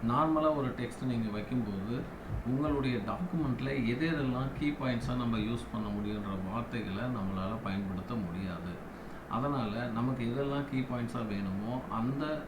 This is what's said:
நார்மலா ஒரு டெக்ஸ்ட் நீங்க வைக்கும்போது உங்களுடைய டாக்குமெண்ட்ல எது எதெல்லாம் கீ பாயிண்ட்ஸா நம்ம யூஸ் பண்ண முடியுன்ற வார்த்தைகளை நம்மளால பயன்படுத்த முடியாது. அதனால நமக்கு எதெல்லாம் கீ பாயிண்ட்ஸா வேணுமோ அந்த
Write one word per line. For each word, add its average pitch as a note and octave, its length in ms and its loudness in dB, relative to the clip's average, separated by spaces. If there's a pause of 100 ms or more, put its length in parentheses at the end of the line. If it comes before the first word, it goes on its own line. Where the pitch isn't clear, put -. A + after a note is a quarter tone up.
(120)
நார்மலா D#3 380 6 (100)
ஒரு C3 100 2 (100)
டெக்ஸ்ட் A#2+ 320 -4
நீங்க A2+ 240 2
வைக்கும்போது G#2 600 0 (540)
உங்களுடைய C#3 460 2 (140)
டாக்குமெண்ட்ல C3+ 600 0 (240)
எது C#3 180 2
எதெல்லாம் C3+ 460 2
கீ D3+ 100 2 (120)
பாயிண்ட்ஸா B2+ 420 0
நம்ம A#2 140 2 (140)
யூஸ் A#2 140 -2 (100)
பண்ண A2 220 -2
முடியுன்ற G#2 380 -2 (160)
வார்த்தைகளை A2 540 -2 (140)
நம்மளால F#2+ 360 0 (140)
பயன்படுத்த F#2+ 460 -2 (120)
முடியாது. F2 460 -4 (680)
அதனால B2+ 360 0 (240)
நமக்கு B2 340 0
எதெல்லாம் C#3 400 0
கீ C3 80 2 (100)
பாயிண்ட்ஸா A#2+ 320 -2 (120)
வேணுமோ G2+ 400 0 (260)
அந்த C3+ 240 2 (240)